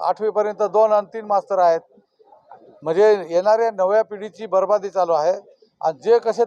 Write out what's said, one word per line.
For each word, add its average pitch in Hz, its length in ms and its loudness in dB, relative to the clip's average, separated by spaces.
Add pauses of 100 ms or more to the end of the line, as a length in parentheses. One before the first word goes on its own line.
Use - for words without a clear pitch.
आठवीपर्यंत 208 600 -2
दोन 214 300 2
आणि 208 140 0
तीन 220 180 -14
मास्तर 202 340 -2
आहेत, 170 220 2 (1040)
म्हणजे 190 460 2
येणाऱ्या 214 420 2
नव्या 202 340 0
पिढीची 214 420 -14
बर्बादी 190 440 0
चालू 175 220 -2
आहे. 160 200 0 (480)
आणि 156 220 -4
जे 226 160 2
कसे 226 280 0